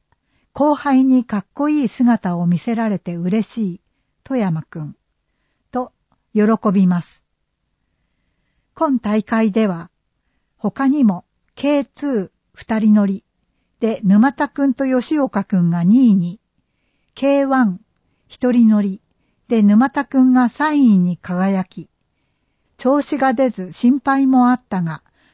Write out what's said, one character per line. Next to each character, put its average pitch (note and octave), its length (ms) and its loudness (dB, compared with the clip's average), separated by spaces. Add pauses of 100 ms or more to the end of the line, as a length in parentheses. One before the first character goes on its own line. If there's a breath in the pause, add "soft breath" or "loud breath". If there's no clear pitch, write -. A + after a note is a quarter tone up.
(520)
後 C#4+ 240 0
輩 C4 260 2
に B3+ 220 2
か G#3+ 140 -6
っ - 140 -8
こ D4 160 -4
い D4+ 160 0
い G#3 40 -2
姿 A3+ 480 0
を F3 100 -2
見 F3 120 2
せ A#3 180 -6
ら A3+ 120 -4
れ G3+ 120 -4
て F3 160 -10
嬉 F3+ 320 -4
し A3 260 -6
い。 - 60 -18 (420)
富 C4 180 -4
山 E3 220 -4
く - 180 -16
ん。 D3 160 -14 (720)
と、 B3+ 220 -8 (400)
喜 G#3 100 0 (300)
び F#3+ 140 2
ま F3 160 -2
す。 - 240 -20 (1500)
今 C#4+ 240 -2
大 G#3 240 -2
会 A3+ 300 -2
で A3 140 0
は、 E3+ 240 -8 (760)
他 C4+ 240 -2
に C#4+ 160 2
も、 F#3 220 -2 (280)
ケ C#4+ 260 -2
ー B3 40 -4
ツ B3+ 480 -8
ー - 60 -20 (160)
二 - 240 -6
人 G#3+ 160 4
乗 G#3 100 4
り G3 180 -4 (580)
で A3 220 -4
沼 G#3+ 300 4
田 C#4+ 160 -4
く C#4 180 -4
ん C4+ 60 2
と C4+ 140 -6
吉 C4 320 -2
岡 A#3 260 -4
く F#3+ 140 -2
ん F3 100 2
が E3+ 160 -2
二 A3+ 280 4
位 - 20 2
に、 F3 260 -4 (760)
ケ C#4 300 0
ー - 20 -2
ワ C4 180 0
ン F#3 180 -4 (460)
一 - 220 -4
人 A#3+ 160 4
乗 G#3+ 140 4
り G3 220 -6 (440)
で A3+ 160 0
沼 G#3+ 280 4
田 C#4+ 160 -6
く C4 160 0
ん B3+ 100 4
が B3 160 2
三 D4 340 -2
位 G#3+ 140 6
に F3+ 220 0
輝 F#3 460 -4
き、 - 260 -20 (880)
調 C#4 240 0
子 C#4+ 160 -8
が C4 160 0
出 C4 160 0
ず F#3 240 -12
心 B3+ 240 2
配 C4+ 280 -2
も B3+ 220 4
あ B3+ 60 2
っ B3 120 -4
た F#3+ 140 -4
が、 E3 220 -6 (320)